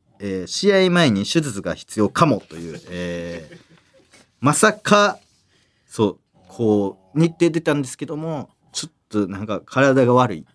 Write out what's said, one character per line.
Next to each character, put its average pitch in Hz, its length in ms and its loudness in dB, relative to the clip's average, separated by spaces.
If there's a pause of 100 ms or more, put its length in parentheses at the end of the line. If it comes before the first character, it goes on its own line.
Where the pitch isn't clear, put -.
(220)
え 95 220 -6
ー、 87 40 -12
試 196 260 0
合 190 160 4
前 170 220 4
に 101 120 0
手 170 160 0
術 117 220 -6
が 85 140 -4
必 - 240 -12
要 101 100 4
か - 160 4
も 110 240 0
と 80 80 -16
い 85 160 -12
う、 82 160 -14
え 87 640 -10
ー、 170 40 -20 (840)
ま 143 120 2
さ 214 200 2
か、 208 440 2 (680)
そ - 200 -2
う、 92 140 -4 (300)
こ 104 680 -2
う、 147 40 0
日 165 120 4
程 170 200 0
出 165 100 -2
た 160 120 0
ん 147 80 -2
で 131 60 -6
す - 100 -14
け 147 80 -10
ど 147 120 -10
も、 156 320 -8 (240)
ち - 120 -8
ょ - 40 -20
っ - 40 -20 (160)
と 104 180 -2
な 95 120 -10
ん 107 80 -8
か 104 180 -6
体 135 400 2
が 120 80 4
悪 123 220 2
い 73 200 -16